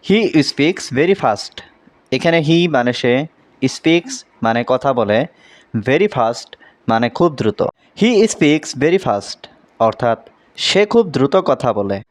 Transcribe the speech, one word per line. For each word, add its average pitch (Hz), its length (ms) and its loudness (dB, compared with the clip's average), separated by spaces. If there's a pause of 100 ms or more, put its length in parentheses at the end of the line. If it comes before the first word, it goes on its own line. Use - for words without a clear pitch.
He 202 100 4 (320)
speaks - 320 -2 (160)
very 175 240 2
fast। 113 320 -2 (600)
এখানে 165 220 0 (100)
he 165 100 4 (180)
মানে 120 260 2
সে, 120 120 2 (640)
speaks 170 380 0 (320)
মানে 113 160 0 (100)
কথা 131 180 0 (100)
বলে, 107 180 2 (720)
very 156 280 2
fast 117 340 -2 (420)
মানে 113 160 2 (100)
খুব 175 120 2 (100)
দ্রুত। 110 220 -2 (400)
He 220 80 4 (240)
speaks 151 360 0 (140)
very 170 240 2
fast 101 320 -4 (480)
অর্থাৎ 113 320 -2 (480)
সে 190 140 2 (120)
খুব 233 120 4 (100)
দ্রুত 139 200 2 (140)
কথা 135 200 0 (100)
বলে। 98 180 -2 (140)